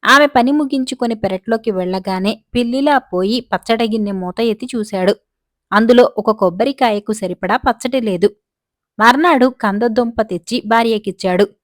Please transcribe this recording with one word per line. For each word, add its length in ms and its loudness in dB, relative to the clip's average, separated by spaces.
ఆమె 200 6
పని 260 2
ముగించుకొని 640 -2
పెరట్లోకి 560 -4
వెళ్ళగానే 680 -4
పిల్లిలా 420 0
పోయి 420 -2
పచ్చడి 440 -6
గిన్నె 280 -2
మూత 280 -8
ఎత్తి 360 -4
చూశాడు. 400 -2
అందులో 440 4
ఒక 140 0
కొబ్బరికాయకు 800 -2
సరిపడా 440 -4
పచ్చడి 440 -2
లేదు. 280 0
మర్నాడు 640 4
కందదుంప 600 0
తెచ్చి 440 -4
భార్యకిచ్చాడు. 840 0